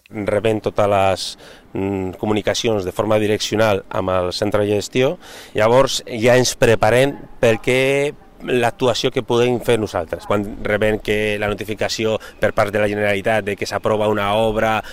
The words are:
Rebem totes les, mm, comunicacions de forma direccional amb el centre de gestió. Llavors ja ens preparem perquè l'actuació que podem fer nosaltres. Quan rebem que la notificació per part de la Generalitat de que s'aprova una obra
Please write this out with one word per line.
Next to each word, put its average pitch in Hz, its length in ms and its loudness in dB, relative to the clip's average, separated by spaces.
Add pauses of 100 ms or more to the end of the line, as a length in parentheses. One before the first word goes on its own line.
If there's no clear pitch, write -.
Rebem 104 560 -2
totes 104 240 0
les, 98 380 2 (480)
mm, 95 420 -2
comunicacions 107 720 0
de 87 40 -8
forma 107 280 0
direccional 104 680 0
amb 95 200 -2
el 90 220 0
centre 104 320 0
de 104 80 0
gestió. 127 460 -2 (340)
Llavors 120 540 2
ja 120 340 4
ens - 160 0
preparem 120 640 4 (200)
perquè 131 760 2 (300)
l'actuació 123 680 0
que 120 120 -2
podem 120 420 2
fer 117 160 2
nosaltres. 87 460 -6
Quan 104 180 0 (200)
rebem 104 380 0
que 104 380 -2
la 104 80 -2
notificació 107 680 -4 (240)
per 101 160 0
part 104 160 2
de 107 100 0
la 107 60 2
Generalitat 104 580 0
de 101 100 -4
que - 100 -6
s'aprova 107 460 0
una 101 240 0
obra 110 460 0 (100)